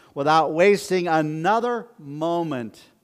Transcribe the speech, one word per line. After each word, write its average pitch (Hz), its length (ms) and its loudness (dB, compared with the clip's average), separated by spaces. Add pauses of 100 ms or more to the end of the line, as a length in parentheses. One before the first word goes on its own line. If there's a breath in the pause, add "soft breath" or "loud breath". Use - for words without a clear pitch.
(120 loud breath)
without 151 400 2
wasting 185 560 2
another 175 880 -2
moment. 151 960 -6 (140)